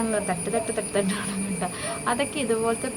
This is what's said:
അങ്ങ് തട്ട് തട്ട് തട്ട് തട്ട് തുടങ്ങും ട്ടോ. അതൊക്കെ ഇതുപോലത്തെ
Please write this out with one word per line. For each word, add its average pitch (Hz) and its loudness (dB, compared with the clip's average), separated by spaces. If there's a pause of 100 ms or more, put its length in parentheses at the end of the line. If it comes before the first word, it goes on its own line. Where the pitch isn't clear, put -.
അങ്ങ് 214 0
തട്ട് 175 -2
തട്ട് - 0
തട്ട് 202 -2
തട്ട് 196 4
തുടങ്ങും 196 -2
ട്ടോ. 180 0 (420)
അതൊക്കെ 277 0
ഇതുപോലത്തെ 226 2